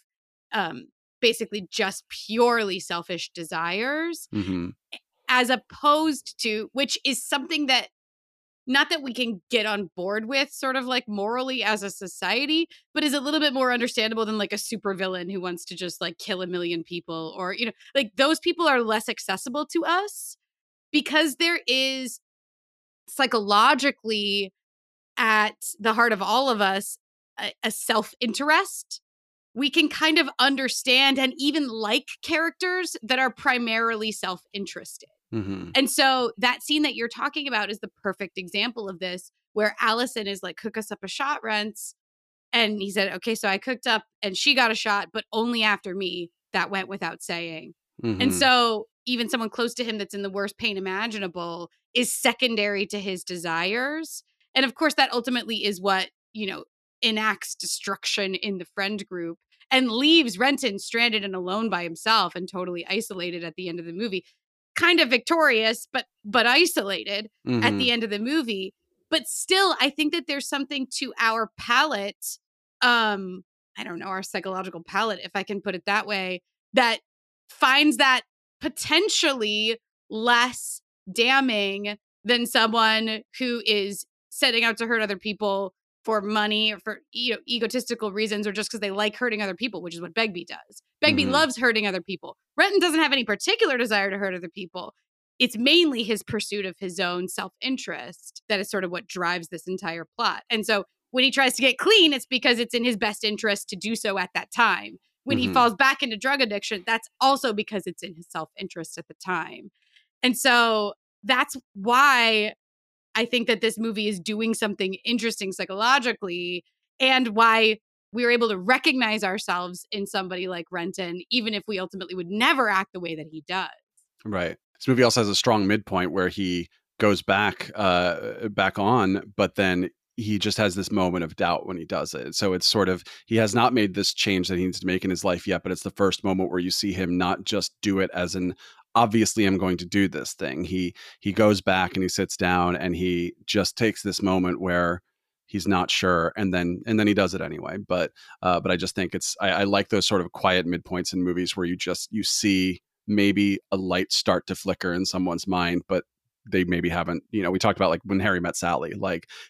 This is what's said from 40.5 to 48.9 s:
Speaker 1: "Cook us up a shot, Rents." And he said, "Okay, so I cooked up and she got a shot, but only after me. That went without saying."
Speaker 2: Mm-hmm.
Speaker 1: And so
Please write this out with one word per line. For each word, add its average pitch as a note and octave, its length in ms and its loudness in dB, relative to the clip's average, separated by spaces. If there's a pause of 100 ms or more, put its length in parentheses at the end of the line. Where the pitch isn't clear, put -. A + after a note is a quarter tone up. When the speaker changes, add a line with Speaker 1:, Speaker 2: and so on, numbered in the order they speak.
Speaker 1:
"Cook G#3+ 200 -10
us G#3+ 140 -8
up G3+ 120 -10
a F#3+ 40 -10
shot, C#4 360 -4
Rents." G#3+ 520 -6 (580)
And G#3+ 280 2
he G3+ 100 -6
said, G3 240 0
"Okay, A3+ 200 -4
so G#3 140 -2
I G3 80 2
cooked C4 300 -6
up A3 160 2 (180)
and G3 160 -4
she C#4+ 180 4
got A#3+ 160 4
a - 40 -2
shot, G3+ 380 -2
but A3 200 -6
only A3+ 300 0
after G3+ 320 0
me. F3+ 360 -6 (220)
That F3+ 160 0
went F#3+ 200 -4
without E3+ 340 -8
saying." E3 500 -8 (300)
Speaker 2:
Mm-hmm. A2 180 0
Speaker 1:
And C4 120 2
so A#3+ 540 4 (200)